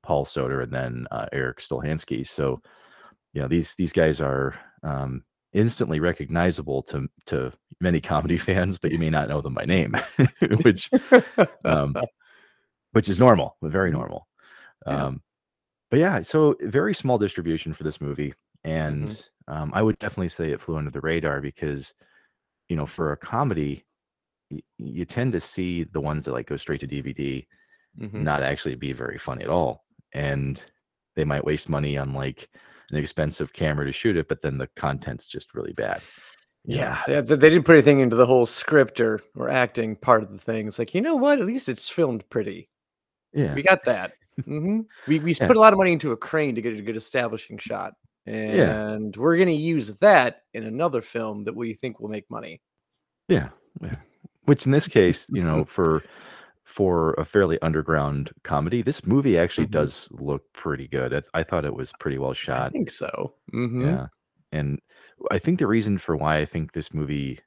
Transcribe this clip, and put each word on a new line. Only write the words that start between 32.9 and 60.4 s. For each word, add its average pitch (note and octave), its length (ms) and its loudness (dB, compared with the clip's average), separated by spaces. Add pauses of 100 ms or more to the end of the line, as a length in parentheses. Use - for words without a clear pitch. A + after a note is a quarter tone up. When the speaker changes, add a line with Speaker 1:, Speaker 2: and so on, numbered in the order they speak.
Speaker 1:
an D2+ 60 -4
expensive D2+ 540 -4
camera D2+ 320 -2
to C#2 80 -4
shoot G#2 240 0
it, D#2+ 120 -2
but - 140 -4
then C#2 160 -4
the C2 180 -6
content's - 500 -6
just - 280 -16
really - 180 -8
bad, G1+ 300 -6 (600)
you A#2 120 -4
know? - 60 0
Speaker 2:
Yeah, - 260 -4
yeah, C#3+ 140 2
th-, C3 180 2
they D#3 100 12
didn't E3 140 6
put E3 100 10
anything C#3 260 8
into A#2+ 160 4
the A#2+ 100 8
whole B2 200 6
script - 540 2
or, A2 200 2 (160)
or B2 120 -4
acting A#2+ 480 0
part A2+ 260 4
of G2+ 80 -10
the G#2 80 -16
thing. A2 300 -4
It's - 100 -10
like, A#2+ 160 -6
"You F#3 60 2
know D#4 160 0
what? C#4 240 4
At F#3 60 0
least B3 220 -4
it's - 220 -8
filmed B2+ 400 -2
pretty." G2 380 -6 (640)
Speaker 1:
Yeah. A#2 220 0
Speaker 2:
We C#3 80 -4
got F#3 240 4
that. F#2+ 320 -2
Speaker 1:
<laughs> - 40 -20 (180)
Speaker 2:
Mm-hmm. F3 400 -2 (260)
We, D#3 120 2
we D#3+ 140 0
s-, - 80 0
Speaker 1:
Yeah. - 80 2
Speaker 2:
put B3 80 8
a A3 40 6
lot G#3+ 140 10
of F#3+ 40 2
money F#3 140 4
into D3+ 200 -2
a A2+ 40 -2
crane D3 380 -2
to A2 80 -4
get A#2 160 -4
a - 20 -10
good G#2+ 160 -6
establishing A2 600 -6
shot, G2+ 340 -8 (320)
Speaker 1:
Yeah. G#2+ 680 0
Speaker 2:
and G#2+ 240 -6
we're D#3+ 200 2
gonna F#3 140 4
use D3+ 380 0 (100)
that D#3+ 460 6 (100)
in A#2 100 -8
another B2+ 380 -2
film G#2+ 420 -8
that A2+ 100 -6
we A2+ 200 -6
think A2 260 -10
will G#2+ 80 -10
make G#2+ 220 -10
money. G#2+ 320 -12 (680)
Speaker 1:
Yeah, E2 220 2 (320)
yeah. - 140 -8 (500)
Which C#3+ 180 4
in C3 80 4
this C#3+ 160 4
case, F2+ 420 4
you F#2+ 140 -2
know, D#2 200 2
Speaker 2:
<laughs> - 120 -8
Speaker 1:
for, D#2+ 260 2 (600)
for F2 500 0
a - 120 -2
fairly F2+ 340 4
underground D2 720 0 (120)
comedy, E2 360 0
this C3+ 240 -4
movie B2 340 4
actually E2+ 280 2
Speaker 2:
Mm-hmm. G2+ 60 -8
Speaker 1:
does D2+ 400 -2
look C#2+ 420 -8